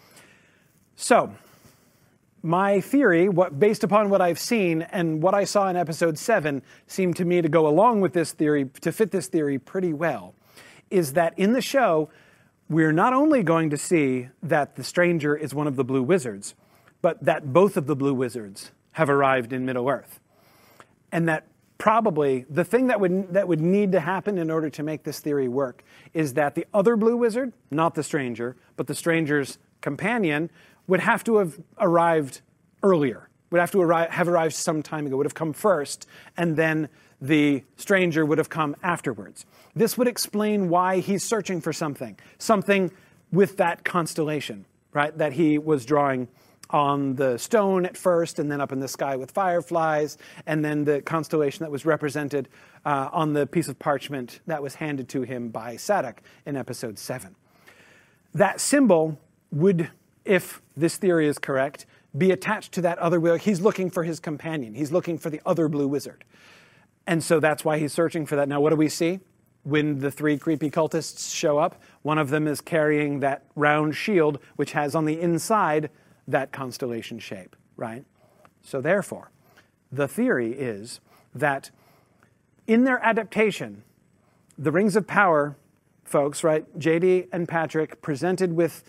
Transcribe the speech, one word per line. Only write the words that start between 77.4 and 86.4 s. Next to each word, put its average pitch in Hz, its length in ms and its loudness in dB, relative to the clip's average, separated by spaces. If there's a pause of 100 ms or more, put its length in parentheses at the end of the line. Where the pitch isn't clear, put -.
right? 120 280 -10 (580)
So - 180 -8
therefore, 147 500 -2 (640)
the 139 160 -2
theory 147 440 0
is 120 480 -8 (340)
that 139 360 -2 (960)
in 226 160 4
their 254 160 2
adaptation, 208 840 -2 (760)
the 143 140 -2
Rings 190 240 2
of 208 100 0
Power 156 500 2 (480)
folks, 147 380 0